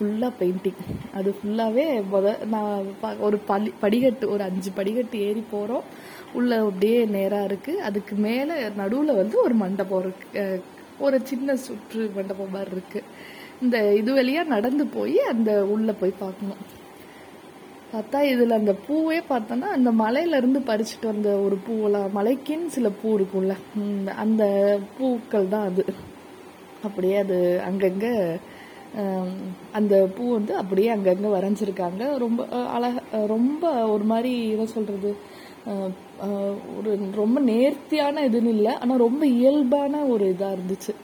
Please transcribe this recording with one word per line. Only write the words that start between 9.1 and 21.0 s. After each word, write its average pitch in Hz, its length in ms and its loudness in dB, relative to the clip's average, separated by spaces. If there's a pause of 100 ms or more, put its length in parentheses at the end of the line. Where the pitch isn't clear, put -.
வந்து 220 260 4
ஒரு 277 120 4
மண்டபம் 190 460 0
இருக்கு. 190 400 -6
அ, 190 180 -2 (420)
ஒரு 269 220 4
சின்ன 262 340 -2
சுற்று 220 580 -6
மண்டபம் 196 360 -6
மாதிரி 190 200 -8
இருக்கு. 185 320 -8 (600)
இந்த 220 320 4
இது 220 200 4
வழியா 269 300 4
நடந்து 254 420 2
போய் 233 340 0
அந்த 220 440 2
உள்ள 214 280 2
போய் 196 260 0
பார்க்கணும். 190 640 -10 (1080)
பார்த்தா 220 220 -6
இதுல 254 360 4
அந்த 214 240 4 (140)
பூவே 320 320 0 (100)
பார்த்தோன்னா, 240 300 -2
அந்த 285 300 2
மலையில 254 460 2
இருந்து 262 220 4
பறிச்சுட்டு 226 460 -2